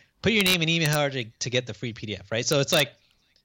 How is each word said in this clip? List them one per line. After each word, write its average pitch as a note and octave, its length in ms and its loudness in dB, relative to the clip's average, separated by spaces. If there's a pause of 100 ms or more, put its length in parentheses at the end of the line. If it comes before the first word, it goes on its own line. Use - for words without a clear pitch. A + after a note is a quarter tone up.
(220)
put G#3 100 2
your G#3 100 4
name F3+ 200 2
and D#3+ 80 0
email D3+ 400 2
to, C3 140 -4
to A2+ 260 -10
get A#2+ 160 0
the - 80 -10
free A#2+ 180 -8
P A#2 140 -14
D G#2 100 -6
F, F#2+ 140 -14
right? A#2 160 -2
So D3 140 2
it's C#3 120 -2
like, D3+ 200 2 (520)